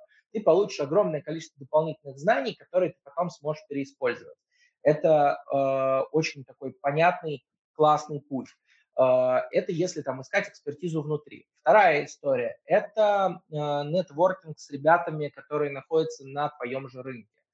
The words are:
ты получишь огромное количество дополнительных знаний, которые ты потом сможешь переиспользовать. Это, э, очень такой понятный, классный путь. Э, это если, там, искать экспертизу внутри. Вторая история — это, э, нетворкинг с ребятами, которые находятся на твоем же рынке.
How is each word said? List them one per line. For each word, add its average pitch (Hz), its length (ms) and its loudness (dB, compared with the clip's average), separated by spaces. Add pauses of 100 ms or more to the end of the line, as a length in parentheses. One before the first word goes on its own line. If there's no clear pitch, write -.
(320)
ты 220 100 -6
получишь 180 380 4
огромное 156 420 0
количество 156 380 -12
дополнительных 147 580 -4
знаний, 226 360 0
которые 175 380 -2
ты - 120 -20
потом 170 260 -4
сможешь 151 380 -8
переиспользовать. 135 680 -6 (460)
Это, 151 560 4 (140)
э, 135 480 2 (120)
очень 151 320 -4
такой 131 360 -12
понятный, 156 640 0 (300)
классный 151 460 2
путь. 127 280 -8 (500)
Э, 127 420 4 (120)
это 185 200 -2
если, 165 300 -4
там, 135 200 -8
искать 196 260 -4
экспертизу 160 540 -8
внутри. - 440 -8 (160)
Вторая 165 440 6
история — 127 600 -4
это, 202 760 0 (100)
э, 156 40 -12
нетворкинг 151 1040 -2
с - 120 -20
ребятами, 156 580 0
которые 147 440 -6
находятся 156 540 -4
на 143 240 -4
твоем 131 380 -8
же 127 140 -14
рынке. 127 260 -14 (260)